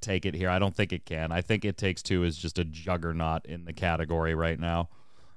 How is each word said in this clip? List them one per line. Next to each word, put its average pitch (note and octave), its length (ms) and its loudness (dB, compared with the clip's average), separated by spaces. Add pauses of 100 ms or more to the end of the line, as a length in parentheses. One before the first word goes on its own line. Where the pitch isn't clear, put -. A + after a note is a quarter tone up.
take F#2+ 260 0
it F2 80 0
here, F#2 160 0
I F#2 80 4
don't F#2+ 160 4
think G2+ 180 0
it F2 140 -4
can. D#2+ 260 -2
I F2 80 2
think G#2+ 240 2
It G2+ 140 0
Takes F#2+ 240 0
Two F2+ 220 4
is D#2+ 120 2
just E2 220 -4
a F2 60 2
juggernaut E2 840 -2
in E2+ 180 -10
the E2 80 -8
category E2 600 2
right E2 240 2
now. E2+ 300 0 (480)